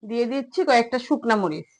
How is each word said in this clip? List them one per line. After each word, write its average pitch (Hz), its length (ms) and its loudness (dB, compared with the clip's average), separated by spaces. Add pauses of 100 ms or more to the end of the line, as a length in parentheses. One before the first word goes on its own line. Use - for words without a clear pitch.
দিয়ে 233 220 0
দিচ্ছি 269 280 -6 (100)
কয়েকটা 240 280 4 (100)
শুকনা 226 340 2
মরিচ 165 280 -6 (100)